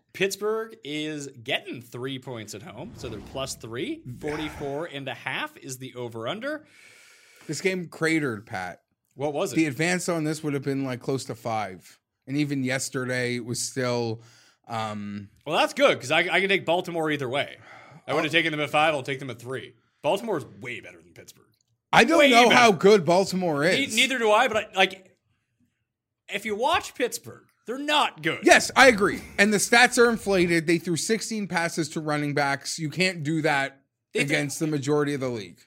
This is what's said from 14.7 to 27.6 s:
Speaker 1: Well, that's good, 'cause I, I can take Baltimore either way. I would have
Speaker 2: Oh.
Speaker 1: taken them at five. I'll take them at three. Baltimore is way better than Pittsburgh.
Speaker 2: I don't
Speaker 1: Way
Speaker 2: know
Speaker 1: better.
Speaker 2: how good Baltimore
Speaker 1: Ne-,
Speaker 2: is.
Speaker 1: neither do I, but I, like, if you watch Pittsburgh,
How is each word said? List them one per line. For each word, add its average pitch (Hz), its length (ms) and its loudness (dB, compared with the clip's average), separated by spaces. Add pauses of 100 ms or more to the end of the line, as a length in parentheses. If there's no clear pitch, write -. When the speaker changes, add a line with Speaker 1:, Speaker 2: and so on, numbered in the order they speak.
Speaker 1:
Well, 156 120 -2
that's 277 160 0
good, 170 260 2
'cause 127 120 -6
I, 160 80 4
I 175 200 0
can 190 80 2
take 185 160 0
Baltimore 170 460 -2
either 143 180 -2
way. 117 300 -4 (480)
I 135 80 -2
would 165 100 2
have 147 80 -2
Speaker 2:
Oh. 165 60 6
Speaker 1:
taken 160 140 2
them 151 80 -2
at 147 100 -2
five. 156 240 4
I'll 139 80 -2
take 131 160 -6
them 139 100 -10
at 117 100 -12
three. 117 360 -12 (280)
Baltimore 196 360 -2
is 127 80 -10 (160)
way 120 180 -12
better 90 220 -18
than 85 100 -20
Pittsburgh. - 320 -20 (480)
Speaker 2:
I 190 120 8
don't 320 160 4
Speaker 1:
Way 285 100 8
Speaker 2:
know 240 140 8
Speaker 1:
better. 226 100 8
Speaker 2:
how 240 160 8
good 196 340 6
Baltimore 175 600 2
Speaker 1:
Ne-, 185 220 4
Speaker 2:
is. 220 100 -6
Speaker 1:
neither 262 200 4
do 226 140 2
I, 220 160 6
but 220 100 0
I, 202 100 -2 (100)
like, - 400 0 (1160)
if 202 140 -4
you 214 80 -4
watch 277 400 0
Pittsburgh, - 480 -6 (240)